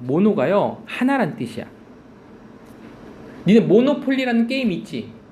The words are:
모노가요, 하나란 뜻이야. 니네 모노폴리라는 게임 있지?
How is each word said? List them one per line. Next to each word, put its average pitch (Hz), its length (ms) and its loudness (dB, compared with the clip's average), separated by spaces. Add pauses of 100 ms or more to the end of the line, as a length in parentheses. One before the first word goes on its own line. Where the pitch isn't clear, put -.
모노가요, 147 840 0
하나란 254 500 -2
뜻이야. - 300 -10 (1800)
니네 208 140 8
모노폴리라는 247 840 2
게임 254 260 -2
있지? - 360 -8 (220)